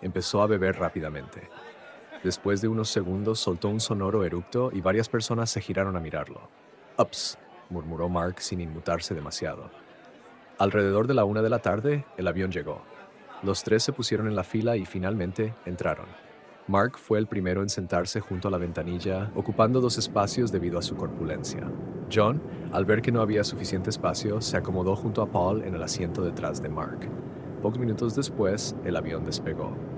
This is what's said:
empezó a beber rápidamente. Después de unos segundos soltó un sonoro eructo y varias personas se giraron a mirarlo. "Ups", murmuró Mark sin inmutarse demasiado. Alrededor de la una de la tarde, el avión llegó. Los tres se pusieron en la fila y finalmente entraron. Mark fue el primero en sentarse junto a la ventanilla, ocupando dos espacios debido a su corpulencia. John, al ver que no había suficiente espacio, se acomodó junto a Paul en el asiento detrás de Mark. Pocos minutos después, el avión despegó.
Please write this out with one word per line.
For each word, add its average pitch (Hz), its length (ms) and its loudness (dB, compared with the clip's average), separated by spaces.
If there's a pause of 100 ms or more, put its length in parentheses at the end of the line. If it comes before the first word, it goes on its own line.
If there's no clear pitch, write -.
empezó 92 400 0
a 107 60 6
beber 95 320 4
rápidamente. 78 680 -4 (760)
Después 101 360 2
de 110 100 2
unos 110 200 0
segundos 101 500 0
soltó 92 300 0
un 110 120 0
sonoro 101 420 2
eructo 90 500 0
y 95 80 -2
varias 101 280 2
personas 117 420 0
se - 100 -2
giraron 95 340 0
a 90 40 0
mirarlo. 78 500 -6 (480)
"Ups", - 400 0 (320)
murmuró 82 400 -4
Mark 90 320 0
sin 90 180 -4
inmutarse 82 540 -4
demasiado. - 560 -6 (880)
Alrededor 98 480 4
de 135 80 2
la 113 100 6
una 107 200 2
de 113 80 4
la 117 80 2
tarde, 139 460 2 (120)
el 90 100 -2
avión 92 240 0
llegó. 78 300 -6 (640)
Los 95 200 0
tres 110 200 4
se 135 100 0
pusieron 110 320 0
en 107 100 0
la 98 80 0
fila 117 320 0
y 95 120 -2
finalmente 98 680 -2 (140)
entraron. 87 400 -2 (600)
Mark 98 300 4
fue 107 220 2
el 110 80 0
primero 92 340 0
en 101 80 0
sentarse 90 520 -2
junto 92 260 -4
a 98 40 0
la 92 60 0
ventanilla, 90 800 -2
ocupando 113 460 4
dos 120 180 2
espacios 107 520 2
debido 87 280 0
a - 20 -2
su - 140 -4
corpulencia. 78 760 -4 (460)
John, 110 260 4 (300)
al 98 140 2
ver 107 160 4
que 123 100 2
no 117 100 4
había 104 220 4
suficiente 95 460 -2
espacio, 101 500 0
se - 160 -2
acomodó 92 400 2
junto 110 260 0
a 104 100 0
Paul 101 320 4
en 95 100 -2
el 82 80 -4
asiento 85 400 -2
detrás 82 400 -2
de - 80 -4
Mark. - 400 -6 (520)
Pocos 113 180 0
minutos 117 360 0
después, 107 600 0 (100)
el 90 100 0
avión 80 300 -2
despegó. - 500 -4 (220)